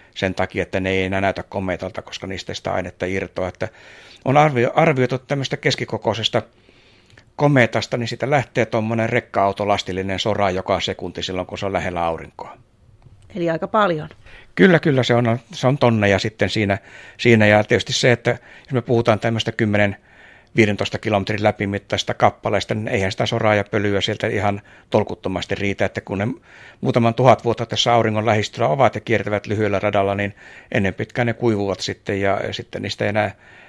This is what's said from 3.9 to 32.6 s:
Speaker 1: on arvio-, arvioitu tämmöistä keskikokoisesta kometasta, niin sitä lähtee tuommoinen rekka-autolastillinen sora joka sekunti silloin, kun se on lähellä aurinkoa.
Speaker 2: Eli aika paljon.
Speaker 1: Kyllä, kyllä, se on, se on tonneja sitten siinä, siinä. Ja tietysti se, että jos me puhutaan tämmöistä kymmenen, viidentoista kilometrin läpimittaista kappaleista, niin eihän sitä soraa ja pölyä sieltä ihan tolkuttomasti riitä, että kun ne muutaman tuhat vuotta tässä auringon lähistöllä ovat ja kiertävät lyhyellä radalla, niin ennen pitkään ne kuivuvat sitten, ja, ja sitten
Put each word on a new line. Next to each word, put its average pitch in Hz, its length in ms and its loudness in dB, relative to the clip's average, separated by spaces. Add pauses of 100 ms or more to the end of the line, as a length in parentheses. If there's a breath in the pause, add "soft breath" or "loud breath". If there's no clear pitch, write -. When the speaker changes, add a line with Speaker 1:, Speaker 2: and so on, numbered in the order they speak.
Speaker 1:
on 131 120 0
arvio-, 143 380 4
arvioitu 135 440 2
tämmöistä 139 380 -4
keskikokoisesta 113 840 -2 (920 soft breath)
kometasta, 131 600 2
niin 120 120 -4
sitä 120 220 -6
lähtee 131 360 0
tuommoinen 113 420 -2
rekka-autolastillinen 98 1120 -2
sora 92 320 0
joka 92 300 -2
sekunti 87 420 -8
silloin, 90 240 -6
kun 92 120 -12
se 104 80 -6
on 95 60 -4
lähellä 87 320 -2
aurinkoa. 80 540 -8 (800)
Speaker 2:
Eli 170 140 -2
aika 165 180 -4
paljon. 175 400 0 (460 loud breath)
Speaker 1:
Kyllä, 175 240 8
kyllä, 135 240 2
se 120 120 2
on, 120 240 2 (140)
se - 140 -4
on 139 120 4
tonneja 104 400 4
sitten - 320 -2
siinä, 98 280 0 (380 loud breath)
siinä. 113 300 6
Ja 107 180 6
tietysti 117 280 0
se, 131 200 2
että 120 180 0 (340 loud breath)
jos - 80 -10
me 123 100 0
puhutaan 117 380 2
tämmöistä 113 320 -2
kymmenen, 104 440 0 (600 loud breath)
viidentoista 104 420 2
kilometrin 104 440 -2
läpimittaista 101 720 -2
kappaleista, 107 600 0
niin 110 140 -4
eihän 95 240 -2
sitä 120 140 -2
soraa 113 280 0
ja 101 100 0
pölyä 101 360 -2
sieltä 107 260 -4
ihan 101 340 -2 (300 loud breath)
tolkuttomasti 95 640 -2
riitä, 101 300 -2
että 95 160 -4
kun - 180 -6
ne 104 100 -2 (520 loud breath)
muutaman 117 340 2
tuhat 127 300 4
vuotta 117 220 -2
tässä 120 280 0
auringon 110 320 2
lähistöllä 113 420 0
ovat 131 260 2
ja 107 60 -8
kiertävät 104 460 -2
lyhyellä 101 320 -2
radalla, 101 360 0
niin 101 200 -4 (380 loud breath)
ennen 95 220 0
pitkään 120 320 -4
ne 117 60 0
kuivuvat 101 480 0
sitten, 101 400 -6
ja, 98 260 0
ja - 60 -6
sitten - 300 -10